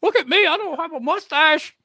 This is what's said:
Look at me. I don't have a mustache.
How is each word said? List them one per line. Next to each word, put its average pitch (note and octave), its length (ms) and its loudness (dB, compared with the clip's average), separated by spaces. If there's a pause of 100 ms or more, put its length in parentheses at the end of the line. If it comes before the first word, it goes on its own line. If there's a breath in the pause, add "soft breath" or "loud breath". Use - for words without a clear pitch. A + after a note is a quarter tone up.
Look F#4+ 140 2
at E4+ 120 0
me. F#4+ 180 4
I D#4+ 100 2
don't F#4+ 220 -6
have E4 140 -6
a D4 80 -10
mustache. D4+ 840 0